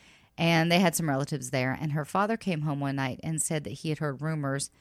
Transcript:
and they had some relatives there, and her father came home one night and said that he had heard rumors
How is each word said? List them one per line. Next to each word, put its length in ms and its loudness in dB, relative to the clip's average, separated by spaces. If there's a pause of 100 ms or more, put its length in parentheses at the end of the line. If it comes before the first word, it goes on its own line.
(380)
and 320 4
they 80 6
had 160 6
some 140 0
relatives 420 -2
there, 280 0
and 140 -2
her 120 -2
father 320 0
came 260 -2
home 180 -2
one 160 0
night 260 -2
and 200 -2
said 220 -2
that 60 -6
he 180 -6
had 100 -2
heard 240 -4
rumors 480 -2 (100)